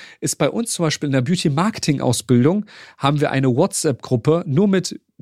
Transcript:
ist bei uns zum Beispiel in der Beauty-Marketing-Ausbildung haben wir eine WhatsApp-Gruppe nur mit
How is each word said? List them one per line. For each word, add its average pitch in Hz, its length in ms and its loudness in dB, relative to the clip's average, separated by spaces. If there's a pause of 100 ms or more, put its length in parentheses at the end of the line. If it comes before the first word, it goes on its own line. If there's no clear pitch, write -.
(200)
ist - 200 -4
bei 147 100 2
uns 226 220 -4
zum 170 120 -4
Beispiel 151 240 -2
in 135 60 0
der 135 80 2
Beauty-Marketing-Ausbildung 147 1400 0 (320)
haben 143 240 0
wir 143 80 0
eine 131 260 0
WhatsApp-Gruppe 151 920 0
nur 165 200 2
mit 185 320 -2 (220)